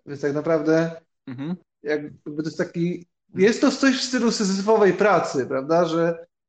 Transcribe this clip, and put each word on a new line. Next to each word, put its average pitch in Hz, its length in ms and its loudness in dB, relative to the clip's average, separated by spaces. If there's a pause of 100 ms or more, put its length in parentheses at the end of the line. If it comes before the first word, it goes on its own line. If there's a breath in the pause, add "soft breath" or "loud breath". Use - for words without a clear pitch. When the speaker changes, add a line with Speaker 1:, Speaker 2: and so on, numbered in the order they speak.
Speaker 1:
Więc 143 140 -12
tak 143 140 -2
naprawdę 160 640 0 (260)
Speaker 2:
Mhm. 139 300 -8 (260)
Speaker 1:
jakby 147 600 -6
to 160 60 -8
jest 151 100 -8
taki... 175 480 -4 (280)
jest 196 260 2
to 277 100 4
coś 262 280 2
w - 60 -6
stylu 233 260 0
syzyfowej 202 600 2
pracy, 180 540 0
prawda, 147 380 0
że 165 420 -2 (220)